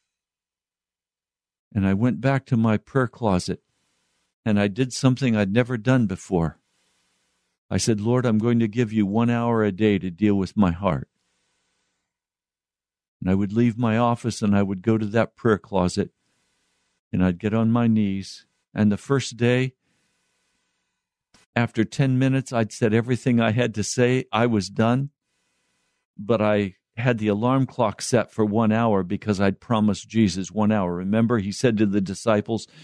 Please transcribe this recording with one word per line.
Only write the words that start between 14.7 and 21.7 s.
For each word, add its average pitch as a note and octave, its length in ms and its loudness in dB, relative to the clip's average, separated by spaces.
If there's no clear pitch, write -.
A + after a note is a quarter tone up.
go A2 160 2
to G#2+ 80 -2
that G#2+ 300 -2
prayer A2 220 2
closet, F2+ 540 -2
and F#2+ 120 0
I'd F2 140 0
get G#2+ 160 -4
on A2+ 160 2
my A#2+ 160 2
knees. G2+ 600 -2
And G#2+ 160 2
the G2+ 60 0
first C3 400 -4
day, B2 380 0
after A#2 300 0